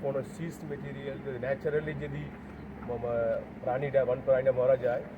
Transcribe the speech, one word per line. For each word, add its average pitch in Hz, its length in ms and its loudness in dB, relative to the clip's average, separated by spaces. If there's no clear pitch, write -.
কোনো 139 220 0
সিজ 165 160 -6
মেটেরিয়াল 139 560 -8
যদি 131 140 -6
ন্যাচারালি 151 540 -2
যদি 143 360 -6
ম-, 120 140 -4
ম-, 117 360 2
প্রাণীটা, 135 440 4
বন 127 200 2
প্রাণীটা 135 260 6
মারা 127 260 6
যায়, 123 240 2